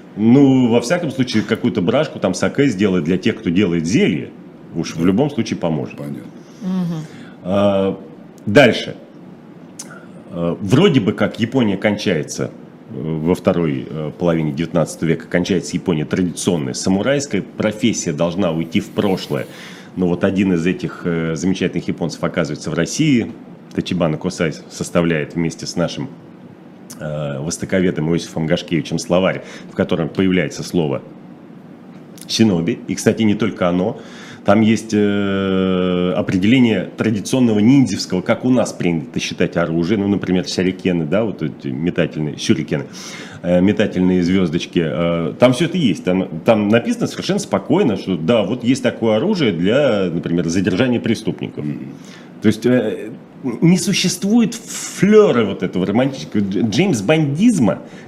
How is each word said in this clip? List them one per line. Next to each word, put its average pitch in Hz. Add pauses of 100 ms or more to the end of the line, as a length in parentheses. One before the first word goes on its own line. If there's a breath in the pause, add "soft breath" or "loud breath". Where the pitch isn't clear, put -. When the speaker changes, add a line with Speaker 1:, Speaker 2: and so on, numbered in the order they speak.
(180)
Speaker 1:
Ну, 127
во 117
всяком 170
случае, 113
какую-то 107
брашку, 113
там, 92
сакэ 135
сделать 92
для 90
тех, 110
кто -
делает 85
зелье, 101 (440)
уж 82
в 85
любом 107
случае 117
поможет. 76
Speaker 2:
Понятно. 71 (420)
Speaker 3:
Мгм. 175 (380 loud breath)
Speaker 1:
А, 98 (460)
дальше. - (1400 loud breath)
А, 85
вроде 135
бы 101
как 101
Япония 113
кончается, 92 (480)
э, -
во 80
второй, 82
э, 76
половине 82
девятнадцатого 80
века -
кончается 87
Япония 78
традиционная, 82
самурайская, 104
профессия 101
должна 85
уйти 82
в -
прошлое. 87 (500 loud breath)
Но 92
вот 87
один 95
из 82
этих, -
э, 82
замечательных 90
японцев 82
оказывается 80
в -
России. 107 (420)
Тачибана 85
Косай 85 (160)
составляет 82
вместе 82
с -
нашим, 80 (920)
э, 76
востоковедом 85
Иосифом 82
Гашкевичем 85
словарь, 87 (260 loud breath)
в -
котором 85
появляется 90
слово 78 (1300)
«синоби». 101
И, 92
кстати, 110
не 104
только 92
оно. 90 (460 loud breath)
Там 104
есть, 107
э, 95
определение 107
традиционного 110
ниндзевского, 104
как -
у 127
нас 120
принято 82
считать -
оружие. 85
Ну, 101
например, 90
сюрикены, 90
да, 92
вот 95
эти 71
метательные, 76
сюрикены, 73 (560 loud breath)
э, 90
метательные 92
звездочки. 87
Э, 85
там 127
все 170
это 185
есть. 113
Там, 90 (180)
там 107
написано 165
совершенно -
спокойно, 180
что -
да, 101
вот 117
есть 123
такое 113
оружие 156
для, 98
например, 85
задержания 98
преступников. -
Speaker 2:
Мгм. 65 (560 loud breath)
Speaker 1:
То 101
есть... 107
э, 110 (520)
не 175
существует 196
флера 185
вот -
этого 92
романтического 117
дж-, 98
джеймс-бондизма 151 (280 loud breath)